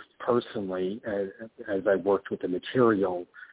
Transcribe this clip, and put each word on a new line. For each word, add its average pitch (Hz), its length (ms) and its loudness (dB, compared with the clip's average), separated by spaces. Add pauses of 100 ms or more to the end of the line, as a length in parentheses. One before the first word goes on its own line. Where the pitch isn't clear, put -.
(180)
personally, 98 880 -2
uh, 101 200 -2 (420)
as 98 180 -2
I 101 100 6
worked 95 340 2
with 104 100 -6
the 95 80 -4
material, 92 800 2 (260)